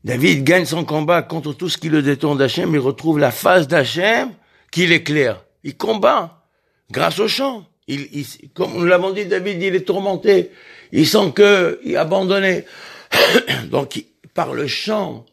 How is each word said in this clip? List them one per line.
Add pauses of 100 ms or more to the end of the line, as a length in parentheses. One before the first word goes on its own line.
David
gagne
son
combat
contre
tout
ce
qui
le
détourne
d'Hachem,
il
retrouve
la
face
d'Hachem (400)
qui
l'éclaire. (200)
Il
combat (460)
grâce
au
chant. (200)
Il,
il, (280)
comme
nous
l'avons
dit,
David,
il
est
tourmenté. (420)
Il
sent
que,
il
est
abandonné. (520)
<coughs>
Donc,
il, (260)
par
le
chant